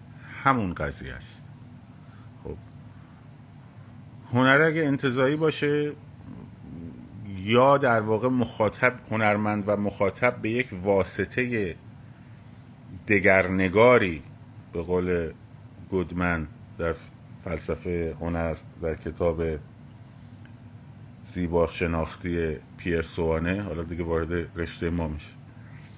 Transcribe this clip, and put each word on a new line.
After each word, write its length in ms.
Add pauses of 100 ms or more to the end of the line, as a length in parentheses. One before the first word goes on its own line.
(440)
همون 300
قضیه 400
است. 300 (1000)
خب، 140 (1700)
هنر 300
اگه 240
انتزاعی 500
باشه 580 (1400)
یا 400
در 240
واقع 260
مخاطب، 720 (120)
هنرمند 560
و 100
مخاطب 640
به 80
یک 180 (160)
واسطهٔ 920 (1300)
دگرنگاری، 1160 (500)
به 80
قول 500 (580)
گودمن 580 (300)
در 180 (480)
فلسفهٔ 760
هنر 360 (260)
در 140
کتاب 480 (1800)
زیبا 440
شناختی 880 (220)
پیر 240
سوانه، 600
حالا 220
دیگه 200
وارد 560
رشتهٔ 300
ما 180
می‌شه، 260 (640)